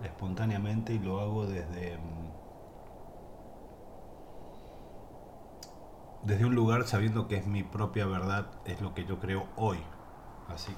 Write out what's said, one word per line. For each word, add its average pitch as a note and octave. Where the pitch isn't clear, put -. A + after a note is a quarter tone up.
espontáneamente G2+
y A2
lo F#2+
hago G#2+
desde, F2
mm, E2
desde G#2
un B2
lugar A#2
sabiendo A2
que G2+
es F2+
mi G2+
propia G2+
verdad, F#2+
es F2+
lo F#2
que F2+
yo F#2+
creo F#2+
hoy. G#2
Así -